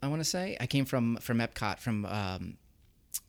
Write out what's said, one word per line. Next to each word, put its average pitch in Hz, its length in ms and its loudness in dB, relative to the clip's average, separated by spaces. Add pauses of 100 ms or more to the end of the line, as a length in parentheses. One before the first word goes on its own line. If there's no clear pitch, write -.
I 135 60 0
wanna 156 160 0
say. 185 360 -2
I 131 60 0
came 139 180 4
from, 117 320 2
from 117 220 0
Epcot, 110 400 0
from, 107 280 -2
um, 92 500 -4 (720)